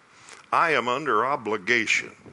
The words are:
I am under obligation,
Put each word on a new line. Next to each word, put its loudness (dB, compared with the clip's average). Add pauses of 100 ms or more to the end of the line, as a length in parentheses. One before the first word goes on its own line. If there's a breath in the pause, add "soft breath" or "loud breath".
(500 loud breath)
I 2
am 2
under 0
obligation, -2 (160)